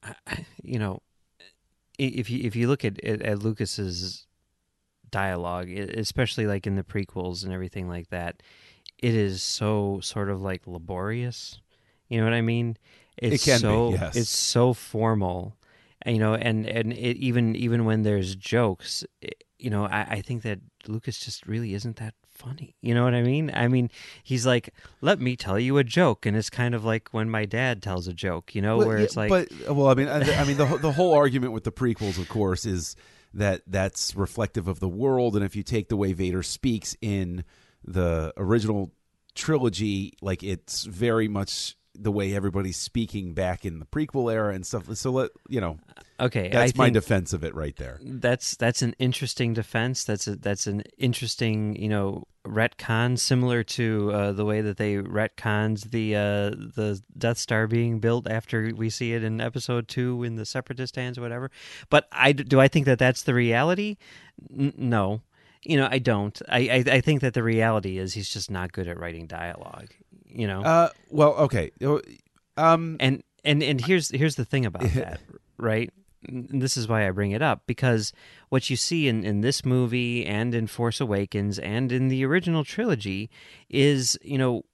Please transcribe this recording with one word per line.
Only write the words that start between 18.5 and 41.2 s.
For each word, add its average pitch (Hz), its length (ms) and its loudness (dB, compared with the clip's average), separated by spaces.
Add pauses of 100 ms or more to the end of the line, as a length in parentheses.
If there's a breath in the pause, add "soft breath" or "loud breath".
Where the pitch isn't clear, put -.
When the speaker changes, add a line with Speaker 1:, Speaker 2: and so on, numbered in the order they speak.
Speaker 1:
i-, - 60 -10 (280)
you 123 120 -6
know, 104 160 0
I, 101 240 -2
I 104 120 -4
think 117 220 -6
that 104 160 -6 (280)
Lucas 110 320 -8
just - 260 -12
really 110 280 -4
isn't 113 240 -6
that 110 180 -12 (120)
funny. - 540 -14
You 117 140 2
know 120 80 4
what 123 100 4
I 123 80 2
mean? 135 320 2
I 120 140 2
mean, 123 240 2 (320 loud breath)
he's 127 200 -2
like, 123 300 2 (280 loud breath)
"Let 151 200 2
me 127 140 -2
tell 117 240 -2
you 131 180 2
a 143 60 4
joke," 131 420 2
and 104 100 2
it's 110 140 0
kind 120 240 0
of 110 100 -2
like 110 280 0
when 110 180 -2
my 110 160 -2
dad 110 380 -2
tells 90 240 -4
a 92 60 -6
joke, 87 420 -6
you 104 80 -2
know, 110 140 4
Speaker 2:
Well, 110 100 6
Speaker 1:
where 110 100 2
Speaker 2:
yeah, 104 60 4
Speaker 1:
it's 101 120 0
like 107 140 0
Speaker 2:
but, - 460 0
well, 139 120 6
I 131 60 10
mean, 135 140 4
I, 147 340 2
I 143 40 4
mean, 139 120 0
the, 147 80 6
the 147 260 2
whole 165 220 4
argument 131 400 4
with 107 120 -6
the 113 60 -4
prequels, 107 460 -2
of 90 100 -4
course, 95 380 0
is 92 300 -4 (400 soft breath)
that 98 320 0
that's 95 480 -2
reflective 98 520 -2
of 87 120 -4
the 95 100 -2
world, 123 460 2
and 101 100 2
if 95 100 -6
you 107 60 -6
take 107 280 -4
the 110 80 0
way 98 160 2
Vader 90 280 -2
speaks - 580 -4
in 92 440 -4 (400 soft breath)
the 85 540 -2
original 101 540 0 (440)
trilogy, 107 800 0 (100)
like, 95 180 -2
it's - 440 -8
very 110 420 2